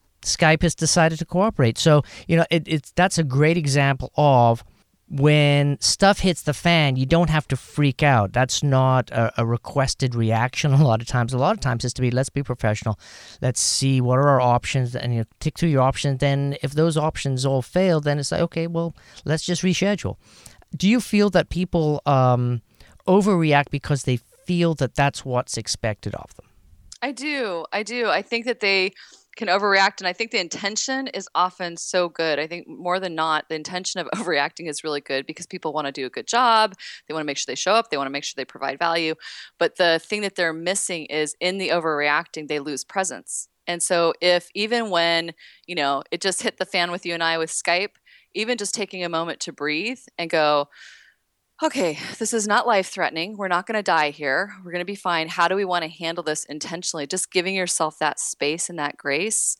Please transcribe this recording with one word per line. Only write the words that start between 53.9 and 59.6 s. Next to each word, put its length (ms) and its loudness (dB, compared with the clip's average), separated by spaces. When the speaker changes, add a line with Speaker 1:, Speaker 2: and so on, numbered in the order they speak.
Speaker 2:
here. 420 -4
We're 100 -14
gonna 100 -4
be 100 -8
fine. 360 -2
How 180 0
do 80 0
we 80 0
wanna 240 -2
handle 340 -8
this 220 -4
intentionally?" 640 -8
Just 240 -6
giving 240 -2
yourself 440 -2
that 200 0
space 500 -4
and 80 -12
that 200 -6
grace, 640 -2